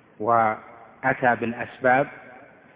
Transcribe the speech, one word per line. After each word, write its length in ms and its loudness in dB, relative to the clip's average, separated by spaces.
وأتى 1160 0
بالأسباب 720 -2